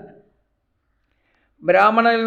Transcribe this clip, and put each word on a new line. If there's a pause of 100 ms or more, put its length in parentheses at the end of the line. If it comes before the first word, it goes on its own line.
(1700)
ബ്രാഹ്മണനിൽ